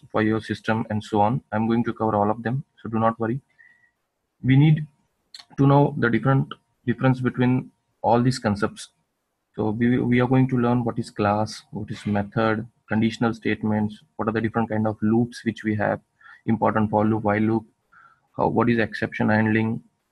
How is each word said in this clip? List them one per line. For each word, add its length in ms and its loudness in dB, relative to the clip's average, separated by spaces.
for 100 0
your 200 0
system 480 -4
and 120 -4
so 200 0
on. 200 0
I'm 120 0
going 200 0
to 80 -6
cover 240 -2
all 120 2
of 140 -4
them, 220 -4
so 80 -10
do 100 -2
not 220 0
worry. 180 -4
We 140 4
need 280 4
to 100 4
know 320 4
the 100 2
different 420 0
difference 320 0
between 500 0
all 200 2
these 180 0
concepts. 500 -4
So 140 -2
we, 300 0
we 200 2
are 80 2
going 220 4
to 80 0
learn 260 2
what 140 -4
is 140 -8
class, 580 0
what 220 -10
is 160 -12
method, 580 0
conditional 480 0
statements, 640 -4
what 120 -2
are 40 0
the 100 -2
different 280 -2
kind 180 -2
of 160 -4
loops 420 0
which 180 -6
we 120 -2
have, 260 -2
important 420 0
for 160 2
loop, 180 0
while 160 0
loop, 260 0
how, 120 0
what 200 0
is 120 0
exception 500 -4
handling, 520 0